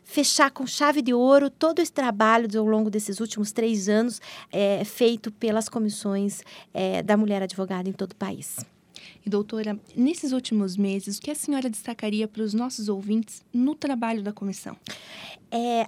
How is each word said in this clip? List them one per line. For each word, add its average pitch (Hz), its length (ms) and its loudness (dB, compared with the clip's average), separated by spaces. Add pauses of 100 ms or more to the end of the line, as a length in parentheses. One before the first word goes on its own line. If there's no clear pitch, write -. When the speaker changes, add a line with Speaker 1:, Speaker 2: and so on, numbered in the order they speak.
Speaker 1:
fechar 277 480 2
com 269 160 -8
chave 294 340 2
de 247 140 2
ouro 269 340 6
todo 320 300 0
esse 339 140 0
trabalho 226 560 2
de, 214 100 -2
ao 214 80 2
longo 214 240 4
desses 202 300 -4
últimos 214 320 -4
três 226 360 0
anos, 220 320 2 (300)
é, 196 340 2
feito 226 460 2
pelas 220 380 0
comissões, 202 760 -2 (320)
é, 190 300 -2
da 208 120 4
mulher 208 240 2
advogada 190 480 -4
em 190 40 -4
todo 190 180 -6
o - 60 -20
país. - 400 -8 (680)
Speaker 2:
E, 202 60 -6
doutora, 208 480 -2 (160)
nesses 269 380 2
últimos 208 440 0
meses, 196 420 -2
o - 20 -14
que 294 100 -8
a 302 60 -4
senhora 269 340 -2
destacaria 214 560 -4
para 214 160 -6
os 214 100 -2
nossos 226 360 -2
ouvintes 208 540 -2 (100)
no 269 240 2
trabalho 226 480 -2
da 208 80 -4
comissão? - 440 -8 (760)
Speaker 1:
É, 233 360 0